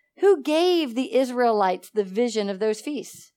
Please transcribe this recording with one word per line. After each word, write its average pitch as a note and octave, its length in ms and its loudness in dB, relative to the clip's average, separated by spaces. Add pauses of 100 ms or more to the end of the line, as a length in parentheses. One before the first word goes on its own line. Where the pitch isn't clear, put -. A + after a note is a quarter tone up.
(200)
who F#4 240 4
gave D#4+ 500 2
the B3 220 -2
Israelites A#3 720 0
the G#3+ 140 -2
vision G#3 460 -2
of F#3+ 100 -6
those G#3+ 220 -2
feasts? - 560 -12